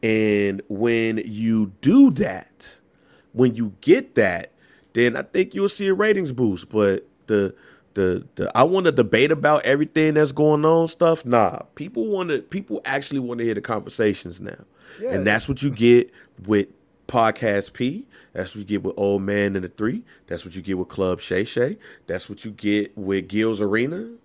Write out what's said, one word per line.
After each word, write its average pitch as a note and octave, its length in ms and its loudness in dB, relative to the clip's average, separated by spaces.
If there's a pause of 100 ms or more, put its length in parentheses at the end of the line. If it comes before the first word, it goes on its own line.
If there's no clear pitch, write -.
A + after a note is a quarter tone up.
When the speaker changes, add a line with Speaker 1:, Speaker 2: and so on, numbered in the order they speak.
Speaker 1:
And G#2 640 0
when A2+ 580 0
you A2 540 -2
do B3+ 320 6
that, C#3 680 -8 (540)
when A#2+ 240 2
you A2 240 -6
get A3+ 360 2
that, F#2 360 0 (400)
then A#2 240 2
I C3+ 60 -6
think F#3+ 340 -4
you'll G3 140 0
see G3 180 -4
a F#3+ 60 2
ratings G3 400 0
boost. A2+ 340 -2
But G2+ 400 0 (200)
the, G2+ 280 0 (380)
the, F#2 420 -2
the - 180 -6
I B2 100 4
wanna F3 280 2
debate B2 400 2
about D3+ 320 2
everything D3+ 520 2
that's D3 180 2
going D3+ 320 2
on E3 240 4
stuff. E3 360 0
Nah, A#2 340 2 (160)
people A3+ 320 -6
wanna, F#3 320 -2
people F3+ 440 -10
actually C#3 360 -4
wanna A#2+ 240 -6
hear A2+ 100 0
the G2+ 80 -4
conversations G2+ 800 -4
now. - 240 -14 (340)
Speaker 2:
Yeah. A#3+ 140 -6
Speaker 1:
And F#2+ 120 -2
that's G#2+ 220 0
what C3+ 140 -4
you C#3 100 -2
get A#2+ 400 4 (340)
with G2+ 220 0 (400)
Podcast A2 640 -2
P. D#3 340 -6 (260)
That's F2+ 220 -8
what G#2+ 40 -14
you G2+ 60 -12
get G2 180 -4
with F#2+ 140 -6
Old G2+ 240 0
Man G2+ 340 0
and F#2 80 -4
the F2 60 -10
Three. B2 340 -6 (240)
That's E2+ 160 -10
what F2 120 -18
you F#2+ 60 -12
get F#2 160 -6
with F2+ 120 -6
Club F#2 320 -4
Shay F#2+ 220 -2
Shay. B2+ 340 -4 (300)
That's F2 200 -8
what G2+ 160 -16
you A2 80 -12
get G#2 460 -2
with F#2+ 320 -4
Gil's G#2+ 320 -2
Arena. C3+ 480 -4 (160)